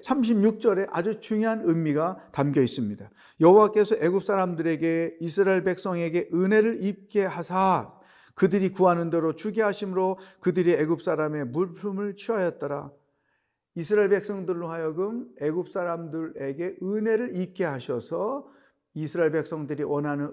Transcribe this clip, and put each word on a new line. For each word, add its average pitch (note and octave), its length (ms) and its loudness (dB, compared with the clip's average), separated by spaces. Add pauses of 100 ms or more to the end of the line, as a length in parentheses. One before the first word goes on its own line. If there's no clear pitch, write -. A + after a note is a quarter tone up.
삼십육 A3 560 2
절에 G3 300 2
아주 A3 320 -4
중요한 A3 420 -2
의미가 E3 680 -2
담겨 C#3 280 2
있습니다. G#2 480 -2 (300)
"여호와께서 G#3 600 6
애굽 F#3 240 0
사람들에게 E3 960 0
이스라엘 F#3 420 2
백성에게 F3 680 -2
은혜를 G#3+ 500 4
입게 G3 400 -2
하사 F3 720 0 (420)
그들이 F#3+ 380 2
구하는 F3 360 4
대로 D#3+ 240 0
주게 G#3+ 280 -4
하심으로 F#3+ 560 -2 (240)
그들이 F3 320 2
애굽 D#3 280 0
사람의 D3+ 440 -2
물품을 F#3+ 720 -4
취하였더라." E3 720 -4 (840)
이스라엘 G3 340 2
백성들로 F#3 580 -2
하여금 E3 640 -4 (100)
애굽 D#3+ 300 -2
사람들에게 E3 1120 -6
은혜를 G#3+ 540 -2
입게 F3+ 260 -4
하셔서 E3 840 -4 (480)
이스라엘 D#3 380 0
백성들이 D3+ 520 -4
원하는 D3 500 -2